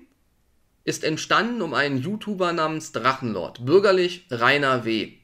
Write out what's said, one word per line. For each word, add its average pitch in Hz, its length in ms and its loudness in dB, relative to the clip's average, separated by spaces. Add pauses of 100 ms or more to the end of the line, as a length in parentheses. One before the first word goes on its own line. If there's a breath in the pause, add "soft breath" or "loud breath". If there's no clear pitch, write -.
(840)
ist - 200 -6
entstanden 175 600 0
um 160 100 -4
einen 139 240 0
YouTuber 185 560 -2
namens 156 380 -2
Drachenlord, 117 720 -4
bürgerlich 180 640 2
Rainer 127 560 2
W. 110 280 -2 (100)